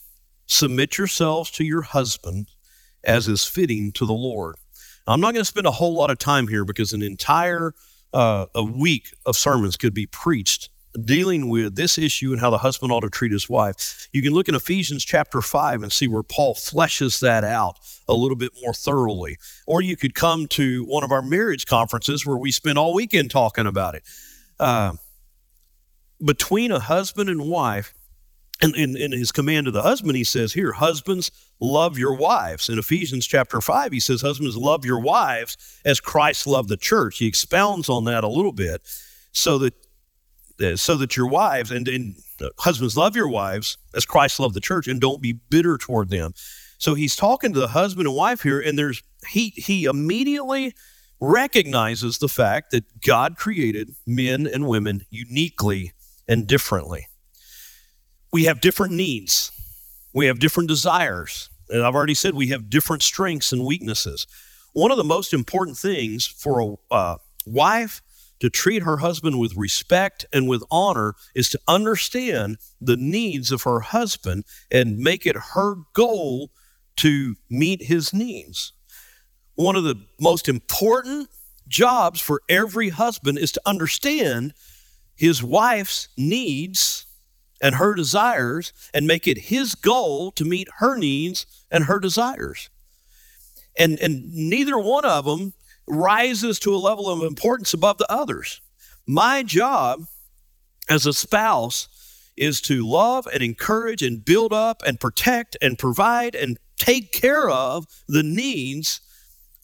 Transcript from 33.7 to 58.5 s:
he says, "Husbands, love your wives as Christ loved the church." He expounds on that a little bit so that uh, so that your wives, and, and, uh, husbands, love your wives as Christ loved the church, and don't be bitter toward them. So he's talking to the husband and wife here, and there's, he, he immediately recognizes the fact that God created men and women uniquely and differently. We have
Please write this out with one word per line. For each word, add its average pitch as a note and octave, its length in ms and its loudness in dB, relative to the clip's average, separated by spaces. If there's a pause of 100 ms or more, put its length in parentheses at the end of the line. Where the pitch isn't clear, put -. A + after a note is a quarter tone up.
he B2+ 80 -4
says, B2 200 0
"Husbands, C#3 380 -4
love C#3+ 260 0
your B2 160 -2
wives C3+ 560 0 (300)
as C#3+ 140 4
Christ D3+ 460 0
loved C3+ 220 2
the G2+ 80 0
church." F3 400 0
He A#2 100 0
expounds F3+ 640 0
on A#2+ 160 0
that A2+ 200 0
a G#2 40 -2
little D#3+ 240 0
bit F2+ 300 -4 (500)
so D#3+ 240 2
that C3 160 2 (880)
uh, E2+ 140 0
so D#3+ 200 2
that C3+ 200 -4
your B2 100 2
wives, C#3 440 0
and, B2 180 -4
and, B2 280 -6 (240)
uh, C2+ 80 -8 (100)
husbands, A#2+ 380 0
love G3+ 200 2
your G3 120 0
wives G2+ 500 -4 (160)
as A#2 100 -2
Christ C#3+ 360 4
loved A#2+ 140 0
the G2+ 60 -6
church, F3+ 260 -2
and B2+ 140 -4
don't C3+ 220 2
be A#2+ 100 -2
bitter D#3+ 440 2
toward G#2+ 340 -2
them. E2+ 220 -2 (460)
So D#3 160 0
he's D3 220 -2
talking A#3 360 2
to C3+ 80 0
the B2 80 0
husband F3+ 380 0
and C3+ 100 -2
wife G#3+ 260 0
here, C#3 180 0
and D3 180 -2
there's, C#3+ 240 -2 (260)
he, A3 280 -2
he F#3+ 280 -2
immediately C4 920 -2 (460)
recognizes C3 960 2
the C#3+ 100 0
fact B2 440 0
that A#2 280 -4
God C#3 360 2
created A#2 580 -4 (120)
men B2+ 400 0
and C#3 200 -2
women G#2 440 0
uniquely A2 840 -2 (340)
and A2+ 200 0
differently. F2 600 -2 (1300)
We E3 120 4
have D3+ 160 4